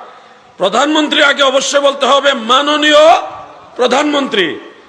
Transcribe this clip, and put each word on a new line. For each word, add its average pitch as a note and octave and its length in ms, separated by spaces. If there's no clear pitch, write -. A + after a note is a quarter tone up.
প্রধানমন্ত্রী C#4+ 680
আগে C#4 200
অবশ্যই C4+ 360
বলতে C4+ 260
হবে C#4 280
মাননীয় D4 880
প্রধানমন্ত্রী, A#3+ 840